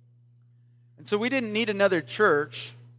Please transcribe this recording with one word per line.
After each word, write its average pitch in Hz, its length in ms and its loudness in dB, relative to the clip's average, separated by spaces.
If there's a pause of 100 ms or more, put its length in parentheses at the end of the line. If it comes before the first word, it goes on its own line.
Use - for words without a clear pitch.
(960)
And 143 100 -20
so 208 120 0
we 240 100 -2
didn't 240 240 -2
need 220 160 0
another 196 320 2
church 147 720 0 (260)